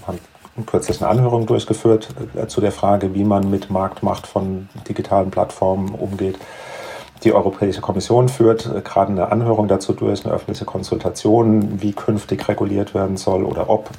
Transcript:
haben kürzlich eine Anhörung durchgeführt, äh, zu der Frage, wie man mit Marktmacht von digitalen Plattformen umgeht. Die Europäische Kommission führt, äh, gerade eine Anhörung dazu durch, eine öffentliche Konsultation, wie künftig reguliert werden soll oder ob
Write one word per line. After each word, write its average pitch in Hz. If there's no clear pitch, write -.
haben 87
kürzlich -
eine 104
Anhörung 117
durchgeführt, 110
äh, -
zu -
der 101
Frage, 98
wie 101
man 98
mit 98
Marktmacht 95
von 95
digitalen 98
Plattformen 95
umgeht. 95
Die 110
Europäische 98
Kommission 113
führt, 113
äh, 104
gerade 98
eine 90
Anhörung 110
dazu 95
durch, 104
eine -
öffentliche -
Konsultation, 107
wie 104
künftig -
reguliert 101
werden 98
soll 95
oder -
ob 110